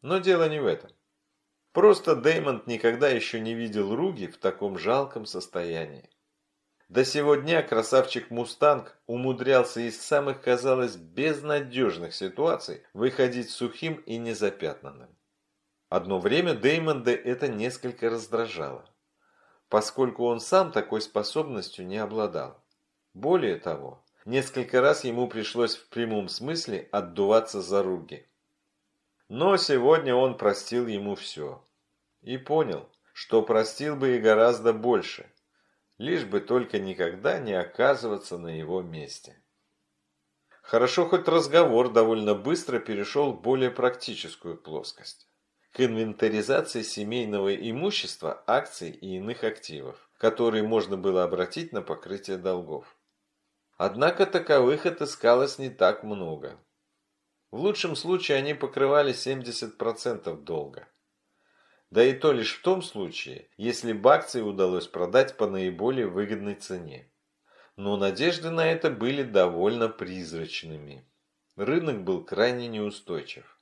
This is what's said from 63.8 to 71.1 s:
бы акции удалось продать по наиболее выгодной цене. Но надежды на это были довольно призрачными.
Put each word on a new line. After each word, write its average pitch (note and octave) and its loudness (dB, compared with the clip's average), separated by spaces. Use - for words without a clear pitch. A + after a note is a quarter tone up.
бы G#2+ 8
акции - 0
удалось F#2+ 0
продать G#2 0
по G#2+ 0
наиболее G2 -2
выгодной G2+ -4
цене. D#2+ -14
Но G2+ -2
надежды D#3+ 0
на E3 2
это D#3+ 0
были C3 -2
довольно G2+ 2
призрачными. D#2+ -10